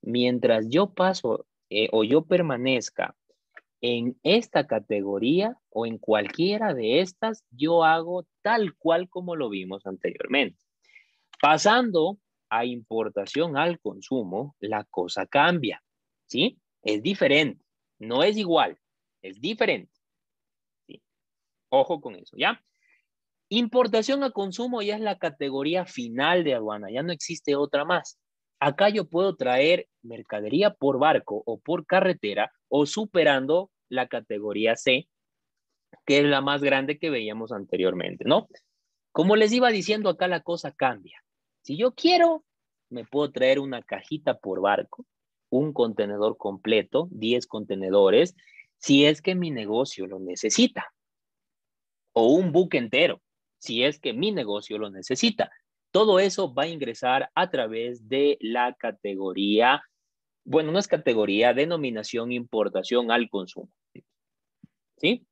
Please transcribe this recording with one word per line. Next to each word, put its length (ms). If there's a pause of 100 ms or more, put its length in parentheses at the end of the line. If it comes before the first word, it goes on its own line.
Mientras 680
yo 240
paso, 520 (220)
eh, 240
o 120
yo 200
permanezca 880 (680)
en 400
esta 440
categoría 920 (100)
o 160
en 140
cualquiera 760
de 280
estas, 500
yo 340
hago 420 (140)
tal 360
cual 340
como 260
lo 140
vimos 360
anteriormente. 800 (760)
Pasando 760 (320)
a 160
importación 920
al 200
consumo, 800
la 260
cosa 420
cambia, 560 (460)
¿sí? 300 (220)
Es 220
diferente, 600 (360)
no 240
es 160
igual, 400 (420)
es 180
diferente. 540 (960)
¿Sí? 160 (680)
Ojo 320
con 140
eso, 240
¿ya? 260 (840)
Importación 720
a 60
consumo 520
ya 140
es 40
la 180
categoría 680
final 580
de 100
aduana, 360
ya 120
no 100
existe 440
otra 280
más. 340 (420)
Acá 300
yo 180
puedo 280
traer 520 (140)
mercadería 720
por 240
barco 480
o 120
por 280
carretera 680 (160)
o 180
superando 840 (180)
la 200
categoría 680
C, 320 (960)
que 140
es 60
la 180
más 200
grande 360
que 100
veíamos 440
anteriormente, 720
¿no? 220 (640)
Como 240
les 160
iba 180
diciendo, 400
acá 180
la 140
cosa 300
cambia. 500 (400)
Si 160
yo 160
quiero, 500 (460)
me 140
puedo 280
traer 280
una 220
cajita 560
por 220
barco, 460 (440)
un 220
contenedor 640
completo, 760
diez 360
contenedores, 880 (400)
si 300
es 160
que 120
mi 160
negocio 560
lo 120
necesita. 760 (1200)
O 220
un 180
buque 260
entero, 440 (360)
si 240
es 160
que 140
mi 200
negocio 460
lo 120
necesita. 600 (400)
Todo 300
eso 320
va 120
a 40
ingresar 640
a 160
través 580
de 320
la 340
categoría, 1080 (600)
bueno, 260
no 80
es 80
categoría, 680
denominación 760
importación 800
al 200
consumo. 400 (1300)
¿Sí? 340